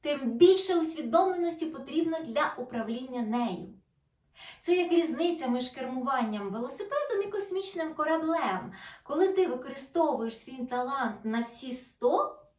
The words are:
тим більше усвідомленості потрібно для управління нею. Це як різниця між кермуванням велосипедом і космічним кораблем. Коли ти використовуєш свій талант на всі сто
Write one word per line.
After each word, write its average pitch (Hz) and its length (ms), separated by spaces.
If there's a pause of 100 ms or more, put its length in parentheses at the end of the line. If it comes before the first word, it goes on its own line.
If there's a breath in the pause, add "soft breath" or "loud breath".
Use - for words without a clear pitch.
тим 262 300
більше 359 480
усвідомленості 330 840
потрібно 320 540
для 294 380
управління 240 640
нею. 220 520 (880 loud breath)
Це 349 140
як 349 160
різниця 330 560
між 247 220
кермуванням 240 800
велосипедом 392 760
і 403 60
космічним 370 640
кораблем. 311 800 (300 loud breath)
Коли 320 240
ти 370 200
використовуєш 247 880
свій 254 280
талант 247 580
на 220 180
всі 247 320
сто - 680 (200)